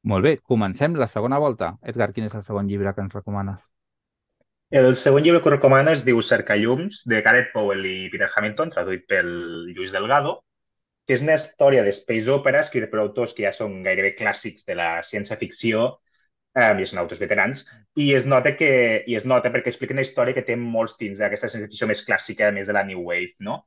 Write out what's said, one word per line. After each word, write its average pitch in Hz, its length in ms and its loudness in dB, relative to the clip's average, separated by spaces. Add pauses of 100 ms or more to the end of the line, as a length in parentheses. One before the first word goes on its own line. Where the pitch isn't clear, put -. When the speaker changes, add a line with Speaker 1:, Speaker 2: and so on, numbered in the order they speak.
(100)
Speaker 1:
Molt 98 140 2
bé, 151 160 4
comencem 120 560 0
la 123 120 0
segona 127 320 -2
volta. 107 340 -2 (100)
Edgar, 107 320 -2
quin 110 120 -6
és 110 80 -10
el 101 80 -10
segon 101 240 -4
llibre 101 280 -2
que 98 80 -6
ens 95 120 -10
recomanes? 98 480 -8 (1040)
Speaker 2:
El 127 260 6
segon 143 280 4
llibre 170 180 6
que 156 80 4
us 147 60 4
recomano 139 360 6
es 135 140 0
diu 117 160 4
Cercallums, 120 880 0
de 110 140 2
Gareth 123 280 4
Powell 101 360 -2
i 95 80 -6 (160)
Peter 95 180 -2
Hamilton, 107 460 -2
traduït 92 340 -4
pel 92 180 0 (460)
Lluís 92 180 -10
Delgado, 135 460 0 (680)
que 131 80 2
és 135 100 -2
una 156 80 4
història 139 480 4
de 101 140 2
space 113 340 -4
opera 139 320 2
escrita 113 300 -4
per 107 100 -2
autors 110 320 -4
que 107 80 -6
ja 98 140 0
són 98 260 -8
gairebé 95 320 0
clàssics 104 540 -6
de 87 100 -4
la 85 120 -2 (120)
ciència-ficció, 110 840 -4 (680)
em, 107 260 4
i 92 60 -2
són 92 160 -8
autors 85 200 -8
veterans, 104 420 -2 (300)
i 143 220 2
es 131 100 2
nota 135 320 4
que, 160 120 2 (360)
i 120 120 -2
es 117 140 -6
nota 120 220 2
perquè 123 180 -2
expliquen 131 260 -6
una 131 80 -2
història 131 300 -2
que 131 100 -4
té 117 120 -2
molts 113 400 -4
tints 101 220 -8
d'aquesta 107 320 -4
ciència-ficció 107 380 -6
més - 160 -4
clàssica, 104 480 0
més 98 160 -6
de 101 60 0
la 98 100 0
New 90 200 -10
Wave, 87 280 -6 (120)
no? 117 200 -8